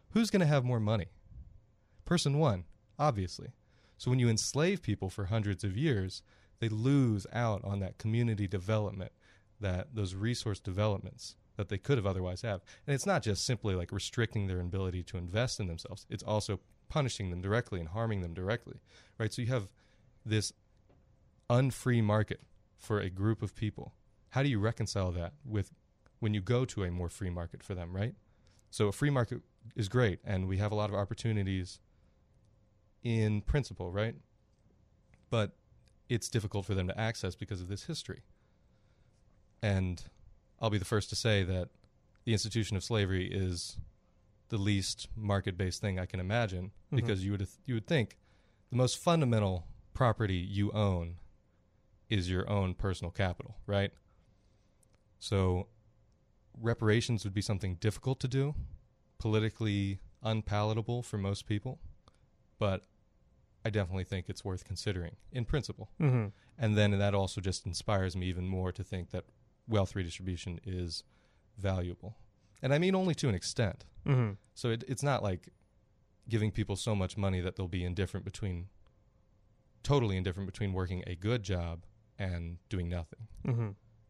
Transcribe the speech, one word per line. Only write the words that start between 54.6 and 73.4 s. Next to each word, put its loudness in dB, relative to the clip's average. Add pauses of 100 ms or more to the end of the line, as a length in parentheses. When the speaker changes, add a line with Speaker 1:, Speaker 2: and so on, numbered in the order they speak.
Speaker 1:
So 2 (920)
reparations 2
would -4
be 2
something 0
difficult -2
to -2
do, 0 (640)
politically 2 (220)
unpalatable 0
for -4
most -2
people, -2 (800)
but 0 (800)
I 0
definitely 0
think -6
it's -8
worth -4
considering -4 (140)
in -2
principle. -4 (100)
Speaker 2:
Mm-hmm. 4 (300)
Speaker 1:
And 4
then 6
that 4
also 0
just -2
inspires 0
me -2
even -2
more -2
to -6
think -6
that -6 (440)
wealth 4
redistribution -4
is -6 (540)
valuable. -2 (460)
And 2
I 6
mean 4
only 2
to 0
an 4
extent. -2 (220)